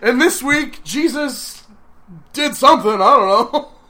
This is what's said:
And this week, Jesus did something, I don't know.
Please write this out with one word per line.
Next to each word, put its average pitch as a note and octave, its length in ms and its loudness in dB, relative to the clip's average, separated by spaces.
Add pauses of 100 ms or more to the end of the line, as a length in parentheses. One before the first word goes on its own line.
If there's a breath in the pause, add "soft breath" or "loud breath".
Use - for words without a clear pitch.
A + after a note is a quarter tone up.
And B3 200 0
this E4 220 0
week, C#4+ 420 -4
Jesus C#4+ 800 -6 (680)
did C#4+ 220 -4
something, C4 380 4
I G#3+ 40 -2
don't G#3 560 2
know. - 200 -4 (160)